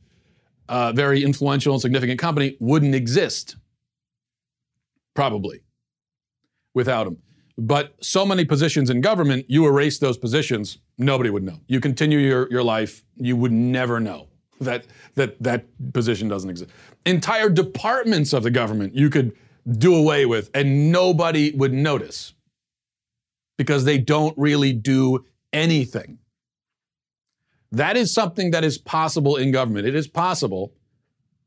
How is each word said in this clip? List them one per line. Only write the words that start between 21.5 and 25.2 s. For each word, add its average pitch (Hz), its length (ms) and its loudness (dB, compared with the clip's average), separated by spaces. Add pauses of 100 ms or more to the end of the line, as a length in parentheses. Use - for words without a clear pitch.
would 135 220 0
notice 139 600 -2 (1200)
because 139 280 0
they 143 120 2
don't 151 400 0
really 143 360 2
do 127 520 0 (280)